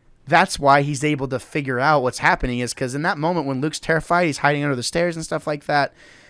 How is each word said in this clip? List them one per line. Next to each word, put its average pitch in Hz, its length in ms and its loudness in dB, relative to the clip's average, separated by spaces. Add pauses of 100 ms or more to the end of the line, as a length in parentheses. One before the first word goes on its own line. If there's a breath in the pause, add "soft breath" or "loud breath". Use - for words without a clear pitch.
(280 soft breath)
that's 170 300 2
why 143 240 6
he's 143 220 -2
able 147 240 0
to 127 120 -4
figure 135 400 -4
out 143 220 4
what's 123 160 -2
happening, 143 420 0
is 120 140 -4
'cause 127 220 -6
in 147 80 -4
that 180 140 -2
moment 160 280 -2
when 131 160 -4
Luke's 151 180 -4
terrified, 170 460 0
he's 147 140 -2
hiding 147 240 0
under 143 120 0
the 123 80 -4
stairs 170 320 -2
and 160 80 -8
stuff 156 220 -6
like 151 220 -6
that, 143 260 0 (360 loud breath)